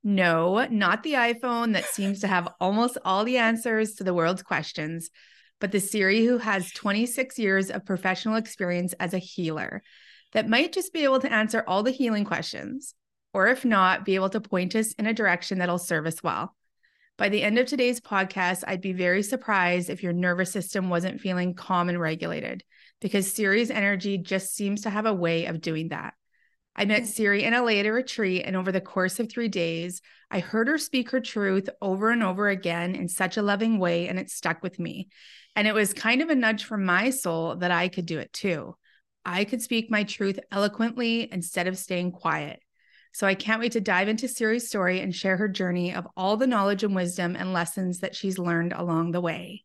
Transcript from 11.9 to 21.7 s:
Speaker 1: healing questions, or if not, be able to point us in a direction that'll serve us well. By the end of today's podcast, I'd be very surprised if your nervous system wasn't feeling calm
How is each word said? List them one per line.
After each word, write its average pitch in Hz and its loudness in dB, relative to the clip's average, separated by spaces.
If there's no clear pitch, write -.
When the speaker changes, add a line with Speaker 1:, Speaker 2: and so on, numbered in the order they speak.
Speaker 1:
healing 226 0
questions, - -6
or 196 4
if 247 2
not, 190 4
be 190 2
able 190 2
to 214 -2
point 185 -2
us 220 0
in 214 -4
a 226 0
direction 190 0
that'll 175 0
serve 160 -2
us 160 -4
well. 135 -4
By 202 2
the 208 2
end 214 2
of 247 4
today's 247 0
podcast, 185 -2
I'd 185 -4
be 190 -4
very 180 2
surprised 185 0
if 190 -6
your 175 -2
nervous 180 0
system 185 -2
wasn't 175 0
feeling 180 -2
calm 180 0